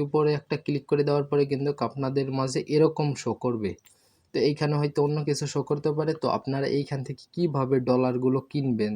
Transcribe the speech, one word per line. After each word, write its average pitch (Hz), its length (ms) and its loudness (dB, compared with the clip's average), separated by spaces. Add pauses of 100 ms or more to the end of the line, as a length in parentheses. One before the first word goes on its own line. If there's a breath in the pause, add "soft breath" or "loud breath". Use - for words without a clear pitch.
উপরে 151 320 2
একটা 147 240 -4
ক্লিক 143 280 -4
করে 147 180 2
দেওয়ার 143 240 2
পরে 143 180 2
কিন্তু 139 240 -2 (100)
আপনাদের 135 520 -2
মাঝে 135 360 -2
এরকম 151 480 2
শো - 200 -4
করবে। 113 360 -2 (640 soft breath)
তো - 60 -2
এইখানে 147 360 2
হয়তো 147 280 0
অন্য 147 220 0
কিছু 147 220 -2
শো 143 160 -2
করতে 147 280 -2
পারে, 156 220 -2
তো - 160 -4
আপনারা 139 400 -2
এইখান 143 340 -2
থেকে 131 280 -12
কিভাবে 139 480 0
ডলারগুলো 127 600 2 (100)
কিনবেন, 117 460 0